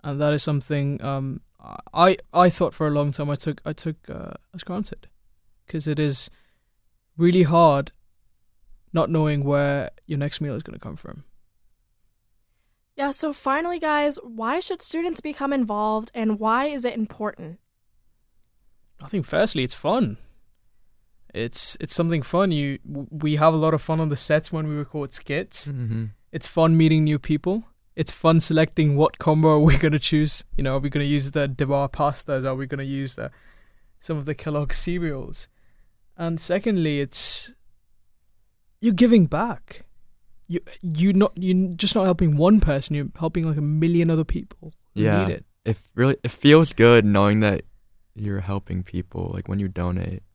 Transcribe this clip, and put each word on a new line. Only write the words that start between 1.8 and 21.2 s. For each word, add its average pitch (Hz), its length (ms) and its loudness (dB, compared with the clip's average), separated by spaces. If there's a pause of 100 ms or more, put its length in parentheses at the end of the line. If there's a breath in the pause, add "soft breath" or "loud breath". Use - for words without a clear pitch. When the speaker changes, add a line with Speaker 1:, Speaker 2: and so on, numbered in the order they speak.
Speaker 1:
I, 185 240 4 (160)
I 175 160 6
thought - 240 0
for 156 120 -4
a 151 60 0
long 147 200 0
time 147 180 -6
I 143 60 -2
took, - 300 -8
I 151 80 -8
took, - 360 -10
uh, - 240 -14 (200)
as 180 100 -14
granted, - 440 -10 (600)
'cause 156 200 -6
it 151 120 -2
is 147 300 -2 (880)
really 175 260 4
hard 151 480 4 (1000)
not 160 180 0
knowing 151 340 0
where 143 460 0 (160)
your 151 140 -6
next 147 220 -6
meal 143 140 -6
is 135 80 -10
gonna - 140 -18
come - 200 -14
from. - 260 -18 (1700)
Speaker 2:
Yeah, 277 160 -4
so 294 220 -6
finally, 320 460 -4
guys, 294 440 -2
why 233 360 -6
should 370 220 -8
students 330 400 -4
become 285 300 -6
involved, 214 640 -2
and 220 260 -4
why 226 260 0
is 277 200 -6
it 247 80 -4
important? 208 680 -8 (1400)
Speaker 1:
I 143 60 -20
think 180 180 -4
firstly, 160 380 0
it's 123 100 -6
fun. 165 440 -2 (1160)